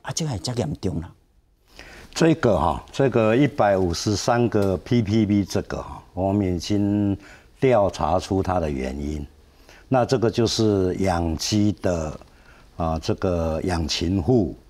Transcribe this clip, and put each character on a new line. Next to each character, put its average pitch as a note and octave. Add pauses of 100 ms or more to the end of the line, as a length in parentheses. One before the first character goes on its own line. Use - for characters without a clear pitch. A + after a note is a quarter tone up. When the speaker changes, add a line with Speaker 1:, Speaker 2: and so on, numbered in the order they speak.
Speaker 1:
啊， -
这 E3
个 C#3+
还 G#2
这 B2
严 A#2
重 F2
啦？ F2+ (1040)
Speaker 2:
这 E3
个 G#2
哈， D2
这 C#3
个 A2+
一 C#3
百 G2+
五 F2+
十 G#2
三 A#2+
个 G2
P A#2+
P G#2+
B， G2
这 F#2+
个 -
哈， - (120)
我 F#2+
们 F#2+
已 E2+
经 G2+ (420)
调 A2
查 E2+
出 F#2+
它 F2+
的 D#2
原 C2
因。 D2 (600)
那 B2
这 C3+
个 A2
就 A2+
是 G2
养 E2+
鸡 G#2 (100)
的， E2 (560)
啊， D#2+
这 G#2
个 E2
养 E2
禽 F2+
户 F2+ (160)